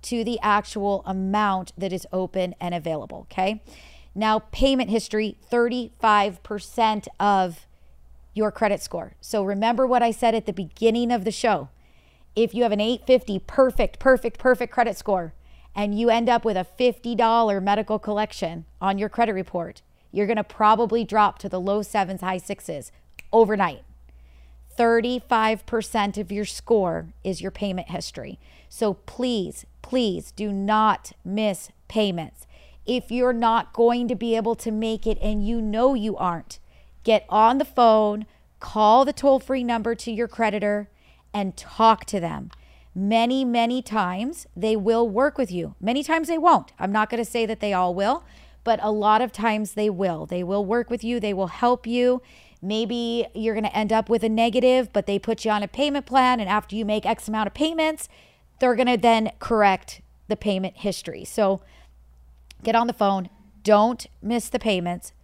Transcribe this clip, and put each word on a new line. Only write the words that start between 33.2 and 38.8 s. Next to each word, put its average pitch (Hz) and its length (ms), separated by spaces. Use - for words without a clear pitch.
not 233 380
going 240 360
to 233 80
be 226 200
able 226 200
to 226 160
make 220 340
it, 226 160
and 208 240
you 233 160
know 220 320
you 214 240
aren't, - 400
get 220 260
on 226 300
the 294 60
phone, 214 600
call 220 460